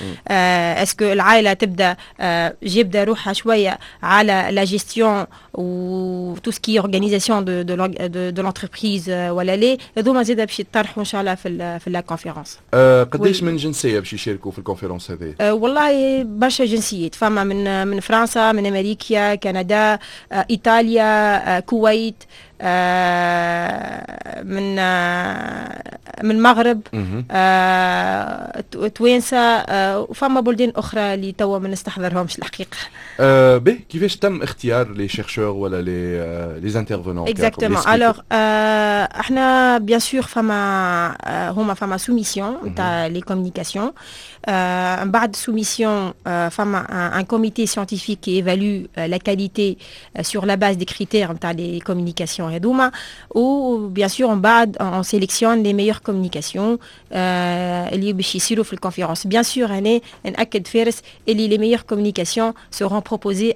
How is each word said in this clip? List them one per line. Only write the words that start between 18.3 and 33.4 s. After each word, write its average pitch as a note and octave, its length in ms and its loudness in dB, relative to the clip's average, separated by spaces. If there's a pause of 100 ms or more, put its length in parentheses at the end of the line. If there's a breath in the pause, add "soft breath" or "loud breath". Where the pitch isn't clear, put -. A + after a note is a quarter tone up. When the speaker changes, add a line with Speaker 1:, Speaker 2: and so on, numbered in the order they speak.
Speaker 2:
من G3+ 140 0
أمريكا، G#3 680 0
كندا، G3+ 640 0 (340 loud breath)
آه، G3 180 0
إيطاليا، G#3+ 1080 4
آه، F3+ 40 -2
كويت، A3 640 0 (380 loud breath)
آه، F3 1800 -2
من، G3 360 -4
آه، F3+ 1040 -2 (400)
من G#3+ 80 2
المغرب، A#3 500 4 (120)
Speaker 1:
مهم. G#2+ 380 -4
Speaker 2:
آه، F#3 1400 2
تو-، - 140 -4
توانسة، A#3+ 500 2
آه، G3+ 640 2
وفما C4 400 0
بلدان A#3 360 2
أخرى G#3 380 -2
اللي G3 180 -6
توا G3 260 -2
ما F#3+ 100 -6
نستحضرهمش F3+ 680 -4
الحقيقة. - 380 -12 (440 loud breath)
Speaker 1:
آه، C3 360 8